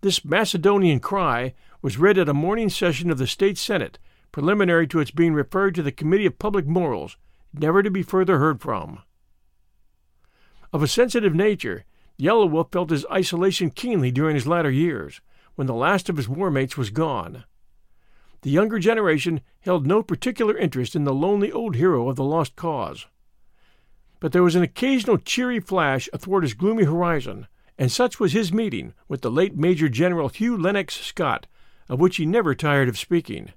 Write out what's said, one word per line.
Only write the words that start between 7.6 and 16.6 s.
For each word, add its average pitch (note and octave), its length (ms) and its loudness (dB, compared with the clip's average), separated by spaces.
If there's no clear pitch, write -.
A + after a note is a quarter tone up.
to G#3 80 2
be F#3+ 120 -2
further F#3 360 2
heard C#3+ 220 0
from. G#2 400 -8
Of D3+ 100 0
a D3+ 40 2
sensitive A3+ 480 2
nature, F3 500 0
Yellow G3+ 300 4
Wolf D#3+ 240 0
felt F3 200 -2
his D3 200 -2
isolation F3+ 600 0
keenly F3 420 -2
during D3+ 240 0
his A#2+ 100 -2
latter D#3+ 240 0
years, C3 500 -2
when C3+ 100 -4
the B2+ 80 -4
last E3+ 340 0
of F3 80 -2
his B2+ 120 -4
war E3+ 220 -2
mates C3+ 260 -2